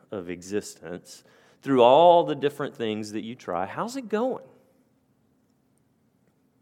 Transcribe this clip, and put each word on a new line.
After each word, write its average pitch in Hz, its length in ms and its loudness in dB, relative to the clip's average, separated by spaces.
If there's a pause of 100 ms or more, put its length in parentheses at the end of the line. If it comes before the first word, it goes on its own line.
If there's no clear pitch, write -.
(120)
of 92 180 -12
existence 87 920 -12 (380)
through 135 200 2
all 165 440 8
the 156 100 -4
different 139 400 -6
things 107 380 -8
that 107 100 -8
you 113 120 -14
try. 92 300 -8
How's 190 300 -10
it 247 140 -12
going? 226 340 -4 (2250)